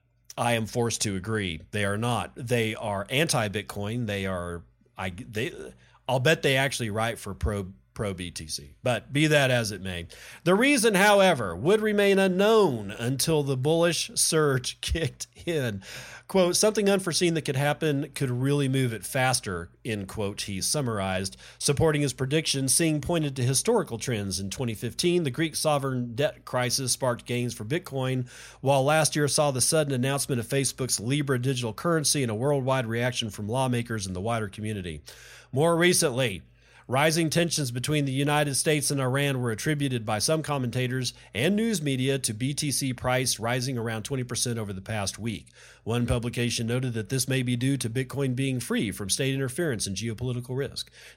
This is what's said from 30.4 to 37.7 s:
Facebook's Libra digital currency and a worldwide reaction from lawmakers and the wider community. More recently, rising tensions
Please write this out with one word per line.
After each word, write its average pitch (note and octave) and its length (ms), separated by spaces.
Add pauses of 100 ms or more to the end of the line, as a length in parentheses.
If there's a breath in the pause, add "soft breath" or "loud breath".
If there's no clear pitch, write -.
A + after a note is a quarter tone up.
Facebook's C3 540
Libra C#3 360
digital B2 360
currency D#3 500
and A#2 80
a G#2+ 40
worldwide C3 500
reaction A#2 440
from G#2 200
lawmakers A#2 580
and F#2 80
the F#2 60
wider A2 260
community. F#2+ 540 (500 loud breath)
More D#3+ 240
recently, C3+ 680 (440 soft breath)
rising D#3 420
tensions D3 420